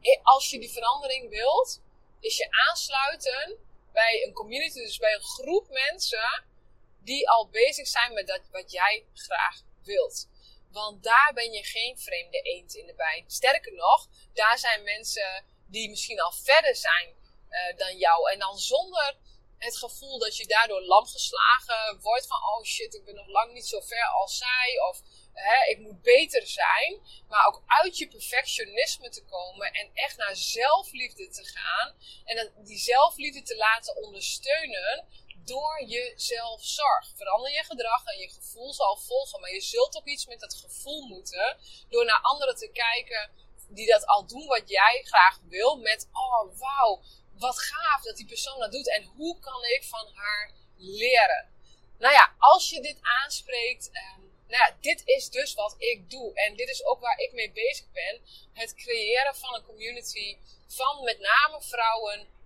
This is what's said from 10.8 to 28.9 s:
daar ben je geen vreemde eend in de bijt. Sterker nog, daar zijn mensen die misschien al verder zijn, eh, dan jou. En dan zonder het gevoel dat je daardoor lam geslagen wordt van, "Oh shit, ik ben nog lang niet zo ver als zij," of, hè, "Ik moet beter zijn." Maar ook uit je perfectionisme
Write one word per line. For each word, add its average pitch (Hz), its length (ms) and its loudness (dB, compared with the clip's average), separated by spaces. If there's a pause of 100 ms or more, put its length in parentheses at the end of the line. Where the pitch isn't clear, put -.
daar 254 320 6
ben 233 180 -6
je 202 120 -10
geen 240 340 -8
vreemde 175 420 -8
eend 175 340 -10
in - 120 -18
de 170 80 -20
bijt. 160 380 -6
Sterker - 400 0
nog, 180 360 4 (240)
daar 220 260 2
zijn 220 240 -2
mensen 202 640 -6 (220)
die 214 220 -10
misschien 208 320 -8
al 170 120 0
verder 285 440 4
zijn, 170 380 0 (340)
eh, 180 280 -6
dan 185 200 -8
jou. 170 360 4
En 202 60 -4
dan 202 200 -6
zonder 294 580 -2 (420)
het 233 180 -10
gevoel 262 420 -14
dat 214 180 -4
je 226 100 -10
daardoor 214 340 2
lam 185 260 6
geslagen - 960 0
wordt 233 260 0
van, 262 100 -4
"Oh 214 280 -4
shit, - 300 -8
ik 202 100 -20
ben 202 100 -20
nog 202 120 -20
lang 220 260 0
niet 240 140 -16
zo 202 140 -8
ver 233 280 -4
als - 300 -2
zij," 247 420 0 (100)
of, - 100 -14 (320)
hè, 214 380 2
"Ik 214 80 -2
moet 202 240 -20
beter 262 440 6
zijn." 208 540 0 (280)
Maar 208 180 6
ook - 200 0
uit 330 320 4
je 311 100 -8
perfectionisme 240 1000 -4